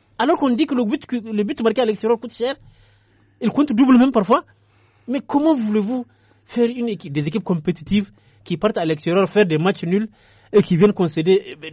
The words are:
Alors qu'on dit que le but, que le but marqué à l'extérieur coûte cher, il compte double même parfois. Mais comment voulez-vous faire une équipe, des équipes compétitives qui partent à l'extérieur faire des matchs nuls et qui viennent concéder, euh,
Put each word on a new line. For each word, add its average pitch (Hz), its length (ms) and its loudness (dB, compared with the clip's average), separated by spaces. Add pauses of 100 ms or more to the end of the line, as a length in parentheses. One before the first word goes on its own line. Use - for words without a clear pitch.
(180)
Alors 294 200 0
qu'on 277 120 0
dit 247 160 0
que 277 80 -4
le 247 120 0
but, 269 180 -4
que - 120 -8
le 214 280 -4
but 226 180 -6
marqué 226 200 0
à - 20 2
l'extérieur 220 340 -2
coûte 233 140 -14
cher, 247 220 -6 (840)
il 220 100 0
compte 294 220 0
double 254 260 6
même 262 140 4
parfois. 240 320 2 (640)
Mais 254 120 -4
comment 302 340 2
voulez-vous 220 520 -2 (400)
faire 233 280 0
une 240 140 -4
équipe, 156 240 -8
des 147 140 -2
équipes 190 180 -4
compétitives 185 680 -2 (340)
qui 175 120 -6
partent 214 220 -2
à 175 80 -4
l'extérieur 170 420 0
faire 208 180 2
des 156 120 0
matchs 180 260 -2
nuls 202 240 -2 (440)
et 202 100 6
qui 180 160 0
viennent 202 160 6
concéder, 165 680 0
euh, 160 100 -14